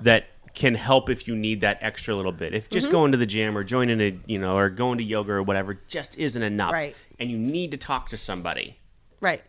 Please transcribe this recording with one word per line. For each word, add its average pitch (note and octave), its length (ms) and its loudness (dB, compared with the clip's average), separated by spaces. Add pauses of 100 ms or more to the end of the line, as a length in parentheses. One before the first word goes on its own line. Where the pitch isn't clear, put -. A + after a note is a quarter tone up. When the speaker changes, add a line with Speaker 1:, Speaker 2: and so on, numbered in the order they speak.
Speaker 1:
that A2+ 220 6 (300)
can B2 220 2
help C3 340 4
if A#2+ 160 -6
you A#2 80 -4
need G#2+ 280 -2
that G2+ 180 2
extra A2 340 -4
little F#2+ 160 -2
bit. E2+ 240 -4
If G#2+ 160 -6
just - 160 0
Speaker 2:
Mm-hmm. G#3+ 60 -2
Speaker 1:
going D3 200 6
to B2+ 60 4
the A#2 80 2
gym G#2+ 320 0
or G2+ 60 -2
joining A#2+ 360 2
a, G2+ 160 2 (100)
you G#2+ 120 -2
know, F#2+ 180 0
or G2 140 4
going A#2+ 280 -2
to A#2 60 -4
yoga G#2+ 280 -2
or G2 100 2
whatever G2 460 -2
just - 280 -10
isn't B2 260 -4
enough, G#2 300 0
Speaker 2:
Right. D3+ 220 -4 (240)
Speaker 1:
and B2 100 -4
you A#2+ 80 -4
need C#3+ 360 -4
to D3 40 -6
talk C3+ 340 -6
to A2+ 60 -8
somebody, F2+ 600 -6 (420)
Speaker 2:
Right. F3 280 2